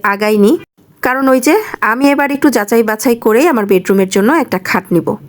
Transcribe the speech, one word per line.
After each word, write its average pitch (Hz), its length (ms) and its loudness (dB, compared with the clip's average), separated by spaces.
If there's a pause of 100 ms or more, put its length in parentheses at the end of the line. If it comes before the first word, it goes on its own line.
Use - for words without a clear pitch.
আগাইনি, 208 500 2 (500)
কারণ 262 260 -2
ওই 262 120 4
যে 294 140 2 (260)
আমি 233 300 0
এবার 285 220 0
একটু 285 180 0
যাচাই 226 320 0
বাছাই 220 340 -2
করেই 233 320 2
আমার 226 180 0
বেডরুমের 190 420 0
জন্য 202 240 0
একটা 269 260 -2
খাট 185 320 -4
নিব। 165 180 0 (200)